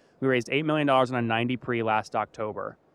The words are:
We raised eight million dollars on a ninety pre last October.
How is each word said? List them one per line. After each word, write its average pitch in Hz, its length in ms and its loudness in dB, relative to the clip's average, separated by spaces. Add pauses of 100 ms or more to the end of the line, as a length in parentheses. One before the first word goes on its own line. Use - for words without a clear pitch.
(220)
We 135 60 0
raised 127 240 2
eight 143 140 0
million 151 220 2
dollars 131 240 4
on 127 60 -2
a 120 40 0
ninety 117 360 0
pre 117 260 -2
last 107 320 -2
October. 107 600 -6 (180)